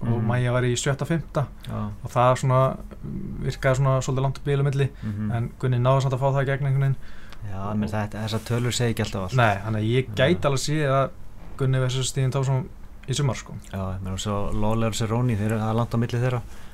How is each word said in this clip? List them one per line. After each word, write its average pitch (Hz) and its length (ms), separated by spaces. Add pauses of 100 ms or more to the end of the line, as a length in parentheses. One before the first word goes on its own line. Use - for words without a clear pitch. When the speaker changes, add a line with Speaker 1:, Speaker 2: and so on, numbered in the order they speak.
Speaker 1:
og 120 80
Speaker 2:
Mhm. 110 180
Speaker 1:
Mæja 123 260
var 127 100
í 123 120
sjötta, 135 320
fimmta. 156 400 (200)
Speaker 2:
Já. 107 240 (140)
Speaker 1:
Og 120 60
það 123 280
svona, 131 380 (680)
virkaði 135 340
svona 135 240
svolítið 131 220
langt 135 220
bil 139 160
á 139 40
milli, 139 240 (140)
Speaker 2:
Mhm. 107 300
Speaker 1:
en 117 260
Gunni 123 200
náði 131 240
samt 135 120
að 120 60
fá 139 120
það 139 100
í 131 40
gegn 139 200
einhvern 135 140
veginn. 135 160 (540)
Speaker 2:
Já, 98 240
menn 104 160
þetta, 104 340
þessar 110 160
tölur 120 320
segja 120 220
ekki 113 100
alltaf 98 180
allt. 92 120
Speaker 1:
Nei, 113 220
þannig 107 260
að 110 80
ég 127 180
Speaker 2:
Já. - 60
Speaker 1:
gæti 151 320
alveg 139 160
séð 147 280
að 135 200 (460)
Gunni 131 240
versus 127 320
Stíðin 131 200
Tófsson 135 320 (420)
í 131 80
sumar, 135 220
sko. - 160 (180)
Speaker 2:
Já, 95 80 (140)
ég 95 80
meina, 95 160
svo 101 380
Lawler 110 340
og 104 60
Cerrone, 113 420
þeir 107 140
eru, 110 80
það 110 120
er 110 40
langt 117 180
á 120 60
milli 117 240
þeirra 123 180 (340)